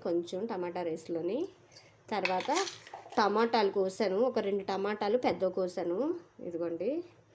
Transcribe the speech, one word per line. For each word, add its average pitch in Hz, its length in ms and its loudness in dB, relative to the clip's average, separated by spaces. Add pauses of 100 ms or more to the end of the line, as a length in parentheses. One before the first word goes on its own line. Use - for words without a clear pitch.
కొంచెం 175 340 0 (120)
టమాటా 180 380 -4
రైస్లోని. 170 500 -2 (720)
తర్వాత 185 380 0 (680)
టమాటాలు 208 640 4
కోసాను, 190 400 2 (100)
ఒక 233 80 0 (120)
రెండు 196 220 -2
టమాటాలు 208 540 0
పెద్దవి 185 340 2
కోసాను. 180 400 -2 (480)
ఇదిగోండి. 170 420 -2 (440)